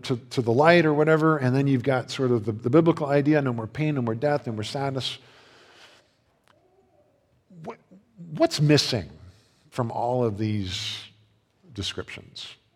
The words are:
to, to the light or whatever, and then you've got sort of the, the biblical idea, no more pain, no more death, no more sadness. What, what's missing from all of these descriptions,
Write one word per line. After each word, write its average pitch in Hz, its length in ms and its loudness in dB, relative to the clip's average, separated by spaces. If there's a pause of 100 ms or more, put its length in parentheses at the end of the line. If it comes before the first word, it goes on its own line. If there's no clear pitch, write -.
to, 127 140 -4 (140)
to 131 100 -2
the 117 100 0
light 165 340 6
or 151 80 2
whatever, 156 440 4
and 127 180 0
then 139 100 2
you've 135 180 2
got 131 280 -2
sort 127 200 -2
of 113 120 0
the, 110 80 -4
the 113 180 -6
biblical 160 380 2
idea, 143 340 2
no 127 120 -2
more 113 140 -8
pain, 151 280 -4
no 131 60 -2
more 117 140 -2
death, 147 300 -2
no 120 60 -6
more 107 120 -6
sadness. 135 540 -6 (2500)
What, 226 140 -16 (580)
what's - 240 0
missing 139 500 2 (600)
from 117 220 -4
all 123 340 -2
of 104 120 -2
these 107 640 -6 (720)
descriptions, - 800 -12 (220)